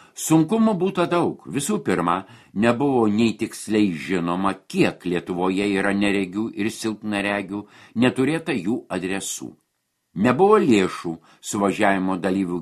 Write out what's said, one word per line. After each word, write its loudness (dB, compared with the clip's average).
Sunkumų 2
būta 0
daug. 0
Visų -4
pirma, 0
nebuvo 2
nei 2
tiksliai -2
žinoma, -2
kiek -2
Lietuvoje -2
yra 0
neregių -2
ir -4
silpnaregių, -6
neturėta 0
jų -4
adresų. -8
Nebuvo 4
lėšų 2
suvažiavimo 0
dalyvių -2